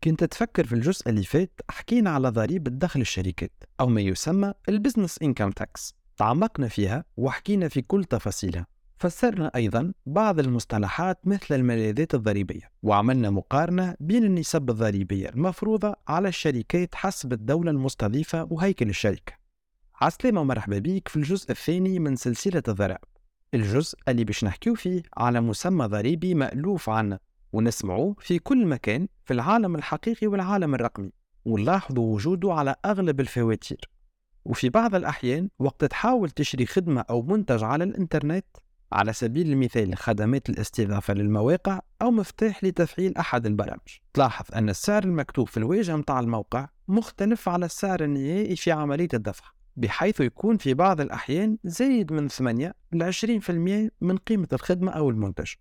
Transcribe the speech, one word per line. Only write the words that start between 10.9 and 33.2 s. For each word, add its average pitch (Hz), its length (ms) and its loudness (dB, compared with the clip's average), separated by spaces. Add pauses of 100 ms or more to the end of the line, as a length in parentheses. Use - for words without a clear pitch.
مثل 190 280 0
الملاذات 120 600 0
الضريبية، 104 560 -2 (120)
وعملنا 107 480 4
مقارنة 170 720 0
بين 208 240 2
النسب 160 460 0
الضريبية 101 580 0
المفروضة 202 680 -2 (120)
على 180 200 0
الشركات 165 680 -2
حسب - 380 -4
الدولة 139 380 0
المستضيفة 139 800 -2
وهيكل 165 380 0
الشركة. - 440 0 (680)
عسلامة 185 400 2
ومرحبا 107 380 0
بيك 180 300 -2
في - 80 -6
الجزء 156 340 -2
الثاني 185 480 0
من 147 180 0
سلسلة 139 520 0
الضرائب، 95 360 -2 (500)
الجزء 117 440 0 (100)
اللي 120 160 2
باش 104 200 -2
نحكيو 156 300 0
فيه 180 280 -2 (140)
على 120 240 2
مسمى 123 460 0
ضريبي 151 480 0
مألوف 151 540 -2
عنا 107 300 0 (340)
ونسمعوه 110 680 0
في 175 200 -2
كل 247 280 2
مكان 139 420 -2 (160)
في - 80 -4
العالم 175 420 2
الحقيقي 185 520 -4
والعالم 190 480 0
الرقمي، 117 380 -4 (320)
ونلاحظوا 117 680 0
وجوده 170 380 0
على 143 220 0 (100)
أغلب 185 360 0